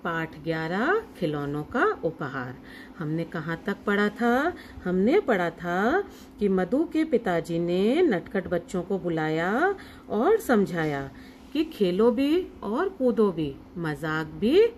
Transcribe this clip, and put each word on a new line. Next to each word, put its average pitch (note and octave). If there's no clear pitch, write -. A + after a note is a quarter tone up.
पाठ E3
ग्यारह, E3+
खिलौनों D3
का C4
उपहार। C3+
हमने D#3+
कहाँ E3
तक G3+
पढ़ा G#3
था? B3
हमने G3
पढ़ा F#3
था F#3+
कि G#3
मधु F#3+
के D#4+
पिताजी E3+
ने G3
नटखट G3
बच्चों F3
को F#3+
बुलाया E3+
और D#4
समझाया D#3
कि D4+
खेलो G#3
भी D4
और C4+
कूदो A3+
भी, D#3
मजाक D#3
भी A3+